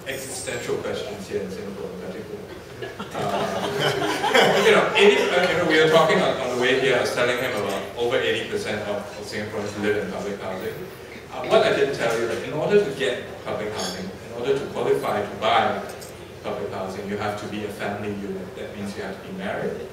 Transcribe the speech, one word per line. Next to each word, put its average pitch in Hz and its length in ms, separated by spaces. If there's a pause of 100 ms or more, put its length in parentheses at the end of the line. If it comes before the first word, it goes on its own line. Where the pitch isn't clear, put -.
existential - 680
questions - 500
here 104 140
in - 80
Singapore - 400
in - 100
particular. - 400 (720)
Uh, - 1500
<laughs> - 0
you 214 80
know, - 240
eighty, 202 340
uh, 180 200
you 165 80
know, 170 100
we 156 140
were 156 80
talking - 300
on, - 200
on 123 160
the 123 60
way 127 180
here, 127 160
I - 60
was - 120
telling 123 240
him - 140 (100)
about 98 200 (160)
over 120 200
eighty 110 300
percent 104 400
of, 101 80
of 101 300
Singaporeans 104 560
live 101 220
in 92 60
public 98 300
housing. 95 340 (580)
Uh, - 160
what - 180
I - 100
didn't 139 200
tell 117 220
you, 120 100
that - 160
in 131 100
order 196 280
to 143 160
get - 240 (220)
public 107 300
housing, - 320
in 117 340
order 139 180
to - 140
qualify 120 480
to 101 160
buy 110 460 (600)
public 95 300
housing, 95 380
you 101 80
have 104 240
to 98 60
be 104 180
a - 20
family 101 400 (180)
unit. 92 300
That - 200
means 101 200
you 104 60
have 95 200
to - 60
be 95 100
married, - 420 (120)